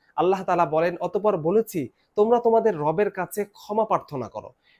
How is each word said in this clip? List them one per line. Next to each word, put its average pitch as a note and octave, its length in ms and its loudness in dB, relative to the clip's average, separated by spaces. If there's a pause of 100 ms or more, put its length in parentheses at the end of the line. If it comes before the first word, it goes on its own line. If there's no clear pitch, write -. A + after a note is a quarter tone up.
(160)
আল্লাহ F#3 280 2
তাআলা F3 220 2
বলেন, D#3+ 280 0 (120)
"অতঃপর G3+ 300 0
বলেছি, F3 440 0 (360)
তোমরা A3+ 240 4
তোমাদের A3+ 380 4
রবের D#3+ 320 0
কাছে F#3 340 -8
ক্ষমা G#3+ 400 -4
প্রার্থনা D3 440 -4
করো, G2+ 220 -14 (300)